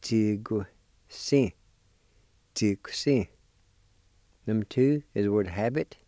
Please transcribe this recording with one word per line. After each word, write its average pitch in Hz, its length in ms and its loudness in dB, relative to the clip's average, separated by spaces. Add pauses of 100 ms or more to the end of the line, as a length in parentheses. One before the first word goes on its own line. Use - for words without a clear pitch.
Chi-gu-si. 107 1500 -2 (1000)
Chi-gu-si. 107 760 -2 (1160)
Number 110 180 -2
two 139 380 2 (120)
is 104 100 0
the 101 80 2
word 104 160 2
habit. 113 480 -4 (120)